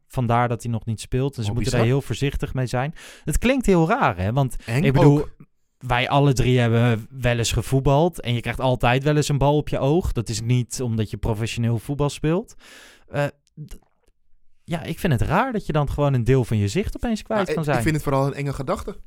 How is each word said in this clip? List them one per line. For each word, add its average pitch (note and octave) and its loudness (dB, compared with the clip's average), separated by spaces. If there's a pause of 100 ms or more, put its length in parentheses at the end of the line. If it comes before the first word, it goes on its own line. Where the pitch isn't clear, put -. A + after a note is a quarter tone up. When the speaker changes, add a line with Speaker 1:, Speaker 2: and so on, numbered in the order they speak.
Speaker 1:
Vandaar A#2+ 0
dat A#2 -4
hij A#2 -6
nog A2 -6
niet A2 -6
speelt. C3+ -4
Dus A#2 -6
we G2+ -2
Speaker 2:
Oh, A2 -4
Speaker 1:
moeten A2+ 0
Speaker 2:
bizar. B2 2
Speaker 1:
daar A#2 4
heel C#3 -2
voorzichtig - -4
mee B2+ -2
zijn. C3 -4 (300)
Het D#3 0
klinkt B3+ 2
heel E3+ 6
raar, F#3+ 2
hè? F#2 0
Want C3+ 0 (100)
Speaker 2:
Eng B2+ 0
Speaker 1:
ik C#3 4
bedoel, C#3+ 8
Speaker 2:
ook. C#3+ -4 (480)
Speaker 1:
wij B2 -2
alle C#3+ 4
drie B2 2
hebben A#2 2
wel B2 -2
eens A2+ -2
gevoetbald. C#3 2
En A#2+ -2
je A#2 -2
krijgt A#2+ -6
altijd B2+ 2
wel D3+ 2
eens D3 0
een C#3+ 0
bal C#3+ 2
op D3 -2
je B2+ -2
oog. D3+ 0
Dat A#2 -4
is A2 -4
niet A#2+ -2
omdat A2+ -2
je G#2+ -8
professioneel A#2 -2
voetbal C#3+ -2
speelt. F3 -4 (540)
Eh, C#3+ -2 (420)
d-, - -18 (840)
ja, - -6
ik - -8
vind F3+ 0
het C3+ 2
raar A#3 0
dat - -4
je - -4
dan D3 0
gewoon C#3+ 0
een A#2+ 0
deel B2+ 4
van A#2 -2
je G2+ 2
zicht F3+ -4
opeens A#3 -4
kwijt G#3 -2
Speaker 2:
Ja, D3+ -4
Speaker 1:
kan D#3 -2
Speaker 2:
ik, - -4
Speaker 1:
zijn. C#3+ 0
Speaker 2:
ik A#2 0
vind D#3 2
het D3 -2
vooral C3+ 0
een C#3 -4
enge C#3+ -6
gedachte. E3 -6 (100)